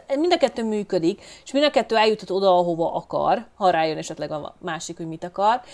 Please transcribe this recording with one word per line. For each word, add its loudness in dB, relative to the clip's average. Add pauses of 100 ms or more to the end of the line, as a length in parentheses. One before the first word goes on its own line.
(180)
mind 2
a 4
kettő -2
működik, -2 (220)
és -20
mind 2
a 2
kettő 0
eljutott 2
oda, 4
ahova 0
akar, -2 (100)
ha 2
rájön 2
esetleg -8
a -10
másik, -8
hogy -10
mit -10
akar, 0 (120)